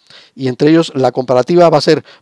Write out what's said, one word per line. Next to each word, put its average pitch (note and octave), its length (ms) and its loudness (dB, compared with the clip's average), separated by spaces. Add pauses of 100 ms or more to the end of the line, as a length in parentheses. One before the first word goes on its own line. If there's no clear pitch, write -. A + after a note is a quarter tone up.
(360)
Y C3 120 -8
entre C#3 240 0
ellos E3 240 0
la C3 160 -2
comparativa C#3 580 0
va D#3 80 2
a - 40 -4
ser D3 220 0 (180)